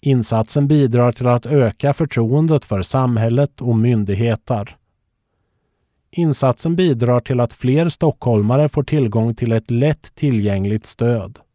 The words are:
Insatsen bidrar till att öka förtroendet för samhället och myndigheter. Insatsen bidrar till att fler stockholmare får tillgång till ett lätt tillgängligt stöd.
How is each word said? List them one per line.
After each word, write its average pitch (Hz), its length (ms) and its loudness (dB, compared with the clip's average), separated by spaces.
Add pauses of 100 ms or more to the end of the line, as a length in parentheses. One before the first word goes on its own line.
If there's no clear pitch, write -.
Insatsen 123 640 0
bidrar 123 440 2
till 123 160 -4
att 123 180 0
öka 139 480 0
förtroendet 147 720 0
för 98 160 -4
samhället 123 800 0
och 120 160 0
myndigheter. 110 960 -2 (1400)
Insatsen 165 640 0
bidrar 123 440 2
till 123 200 -2
att 120 140 0
fler 147 360 0
stockholmare 131 800 0
får 143 140 -2
tillgång 113 520 0
till 117 160 -2
ett 113 200 -2
lätt 139 440 -2
tillgängligt 104 720 -2
stöd. 117 540 -4 (160)